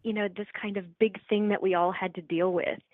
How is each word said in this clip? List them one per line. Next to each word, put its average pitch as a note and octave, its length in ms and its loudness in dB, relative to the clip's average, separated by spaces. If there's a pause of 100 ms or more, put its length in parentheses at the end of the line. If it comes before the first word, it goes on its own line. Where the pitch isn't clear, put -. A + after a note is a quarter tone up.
you A3+ 80 -2
know, G#3 160 -2
this G3+ 180 -8 (140)
kind G3+ 160 -6
of F3 220 -8
big A3 200 2 (100)
thing G#3 200 2
that G3+ 140 0
we F#3+ 120 2
all F3 160 4
had F#3 260 -4
to F3+ 40 -6
deal E3+ 320 0
with. - 260 0 (160)